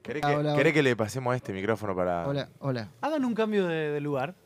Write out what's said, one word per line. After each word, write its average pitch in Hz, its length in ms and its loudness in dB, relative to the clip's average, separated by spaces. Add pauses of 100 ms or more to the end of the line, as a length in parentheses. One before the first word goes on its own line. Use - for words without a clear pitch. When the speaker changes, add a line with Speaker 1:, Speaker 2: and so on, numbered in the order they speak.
Speaker 1:
¿Querés 139 220 -6
Speaker 2:
Ah, 143 60 2
Speaker 1:
que, 147 60 4
Speaker 2:
hola, 147 200 0
Speaker 1:
querés 147 160 4
Speaker 2:
hola. - 20 -4
Speaker 1:
que 151 100 4
le 127 120 4
pasemos 123 400 -2
este 123 160 -6
micrófono 101 440 0
para 90 320 0
Speaker 2:
Hola, 139 220 -4 (100)
hola. 123 300 -4 (120)
Speaker 3:
Hagan 285 240 0
un 240 80 -2
cambio 208 320 2
de, 160 260 -2
de 147 100 -2
lugar. 143 340 -4 (100)